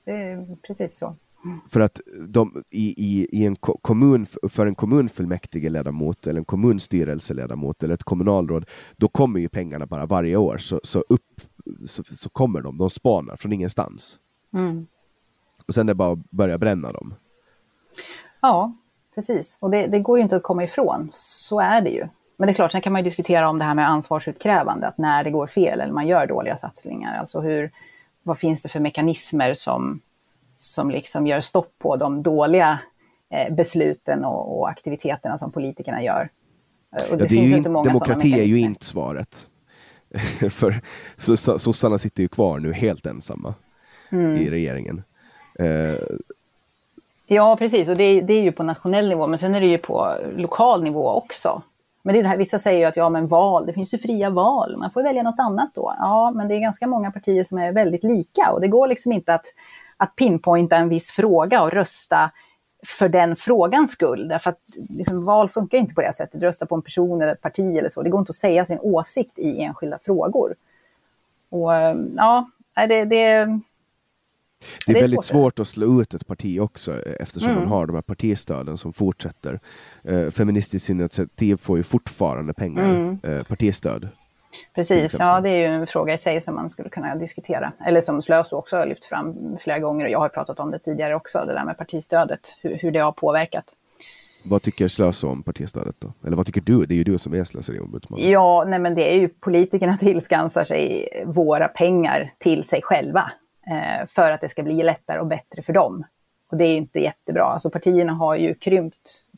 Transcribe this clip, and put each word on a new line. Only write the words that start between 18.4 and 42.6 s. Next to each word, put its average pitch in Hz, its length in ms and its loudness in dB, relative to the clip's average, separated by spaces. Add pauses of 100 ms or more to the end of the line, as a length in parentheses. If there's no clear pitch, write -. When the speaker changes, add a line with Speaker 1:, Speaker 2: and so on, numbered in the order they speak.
Speaker 1:
Ja, 233 320 2 (420)
precis. 208 460 -6
Och 196 100 -2
det, 202 160 0
det 208 120 2
går 240 180 4
ju 240 60 4
inte 196 120 2
att 175 80 0
komma 175 200 -2
ifrån. 170 500 -2
Så - 460 -6
är 202 220 4
det 185 80 0
ju. - 180 -6 (300)
Men 196 100 2
det 202 40 4
är 190 40 2
klart, 170 160 2
sen 190 100 -2
kan 196 120 -2
man 190 60 0
ju 180 100 0
diskutera 170 400 2
om 156 100 0
det 151 60 0
här 151 100 0
med 151 140 4
ansvarsutkrävande, 156 1000 0
att - 100 -8
när 147 260 2
det 151 80 -4
går 151 160 -2
fel 165 340 2
eller 143 120 -4
man 147 140 -2
gör 170 200 2
dåliga - 300 -4
satsningar, - 600 -12
alltså - 240 -8
hur, 156 300 -4 (520)
vad 170 140 -4
finns 160 260 -2
det 151 60 -12
för 156 100 -6
mekanismer 151 720 -2
som, - 460 -6 (580)
som 143 340 -6
liksom 147 360 -4
gör 147 140 0
stopp - 380 -2
på 156 160 0
de 143 280 -2
dåliga, 156 560 4 (500)
eh, 143 240 -2
besluten 151 720 0
och, - 340 -6
och - 100 0
aktiviteterna 147 680 -6
som 147 140 -10
politikerna 135 520 -8
gör? - 260 -2 (680)
Eh, - 60 -4
och - 80 -6
Speaker 2:
Ja, 170 40 0
Speaker 1:
det - 20 -2
Speaker 2:
det 104 60 2
är 101 60 2
Speaker 1:
finns 113 120 6
Speaker 2:
ju - 0 -
Speaker 1:
ju 123 60 6
inte 143 100 6
Speaker 2:
inte, 147 120 2
Speaker 1:
många 156 160 2
sådana 127 200 4
Speaker 2:
demokrati 131 280 2
är 127 40 4
ju 113 40 4
Speaker 1:
mekanismer. 113 280 4
Speaker 2:
inte - 160 -8
svaret. 71 640 -10 (600)
<laughs> 104 440 -4
För 110 280 0 (360)
sossa-, 113 420 2
sossarna 113 380 0
sitter 101 260 -4
ju 90 40 0
kvar 87 320 0
nu 78 140 -2